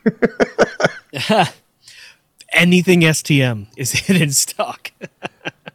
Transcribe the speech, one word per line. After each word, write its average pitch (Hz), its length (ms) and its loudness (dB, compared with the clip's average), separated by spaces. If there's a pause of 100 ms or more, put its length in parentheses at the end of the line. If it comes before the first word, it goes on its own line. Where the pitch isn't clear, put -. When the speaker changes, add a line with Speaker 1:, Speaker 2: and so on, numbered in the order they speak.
Speaker 1:
<laughs> - 1200 -2
Speaker 2:
<laughs> 202 180 2 (1040)
Anything 175 520 4
S 160 180 0
T 139 200 2
M 113 340 -4
is - 340 -6
<laughs> - 0 -
in 160 220 2
stock. - 640 -6
<laughs> - 40 -20 (760)